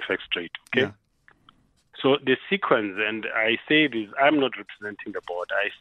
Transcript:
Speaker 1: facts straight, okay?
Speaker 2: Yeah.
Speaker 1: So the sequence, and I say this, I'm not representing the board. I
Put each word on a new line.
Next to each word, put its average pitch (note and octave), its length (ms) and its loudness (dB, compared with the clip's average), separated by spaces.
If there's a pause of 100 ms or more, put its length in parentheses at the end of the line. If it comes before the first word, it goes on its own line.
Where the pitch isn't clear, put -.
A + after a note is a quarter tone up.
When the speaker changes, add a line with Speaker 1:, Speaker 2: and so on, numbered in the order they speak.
Speaker 1:
facts F#2+ 160 -2
straight, F2 280 -6 (180)
okay? C3 160 2
Speaker 2:
Yeah. G2+ 60 -10 (1080)
Speaker 1:
So C3+ 240 4
the C3 120 4 (120)
sequence, A#2 460 0 (100)
and A2 300 -4
I A2+ 240 0 (100)
say D#3 200 6
this, A2+ 200 -4 (140)
I'm D3 160 6
not C3 180 0
representing G#2 580 -12
the F#2 120 -8
board. F2 260 -6
I G2 180 0 (100)